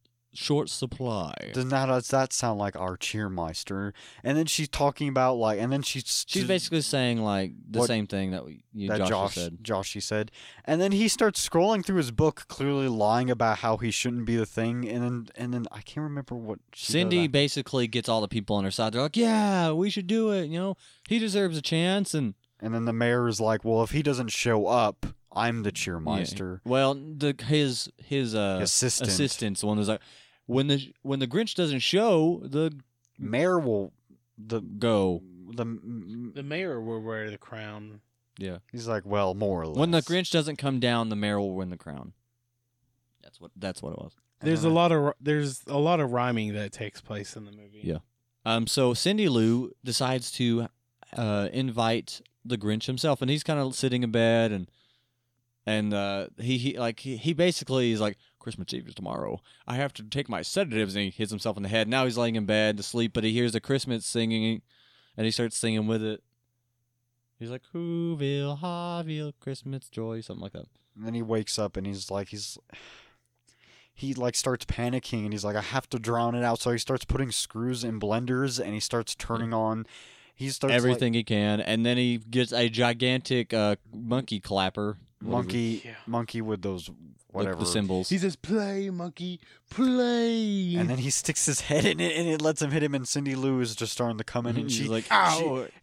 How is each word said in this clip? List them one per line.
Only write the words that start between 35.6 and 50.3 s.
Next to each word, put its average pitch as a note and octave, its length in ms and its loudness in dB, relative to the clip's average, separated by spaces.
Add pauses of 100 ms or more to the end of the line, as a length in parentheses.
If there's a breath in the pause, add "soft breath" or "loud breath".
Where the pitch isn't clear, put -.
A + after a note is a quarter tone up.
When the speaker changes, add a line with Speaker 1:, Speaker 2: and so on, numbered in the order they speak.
Speaker 2:
m-, A2+ 720 -8
Speaker 3:
The C#3 80 -10
mayor D3 380 -6
will A2+ 200 -6
wear A2 300 -6
the G2+ 60 -12
crown. G#2+ 640 -14 (360)
Speaker 1:
Yeah. F#2 200 -8 (160)
Speaker 2:
He's A#2 160 -10
like, G#2 160 -2
"Well, G2+ 300 2
more G2 260 0
or D#2+ 60 -4
less." D#2+ 100 -6
Speaker 1:
When E3 140 2
the D#3+ 100 4
Grinch F3 280 -2
doesn't D#3 280 0
come C3+ 240 -2
down, A#2+ 260 2
the G#2+ 80 -4
mayor G#2 240 0
will G2 160 -2
win F#2 140 -4
the F2 80 -10
crown. C#2+ 340 -14 (1120)
That's - 160 -20
what, E2+ 160 -20
that's F#2 260 -8
what D#2+ 120 -8
it - 60 -10
was. D2 120 -12 (300)
Speaker 2:
And D3 80 -2
Speaker 3:
There's D#3+ 160 4
a - 20 4
Speaker 2:
then D#3+ 60 4
Speaker 3:
lot E3+ 180 6
of D#3 100 4
ri-, C#3+ 200 2
there's C#3+ 460 0
a C#3+ 100 -2
lot D#3+ 240 4
of B2+ 100 0
rhyming A#2+ 440 0
that G#2 180 -6
takes - 260 -10
place G#2 380 -10
in G#2+ 80 -14
the G2+ 80 -20
movie. G#2 300 -20
Speaker 1:
Yeah. D#2+ 160 -2 (460)
Um. A2+ 220 2
So B2+ 260 4
Cindy G3+ 360 2
Lou A#2 420 4 (140)
decides B2+ 480 0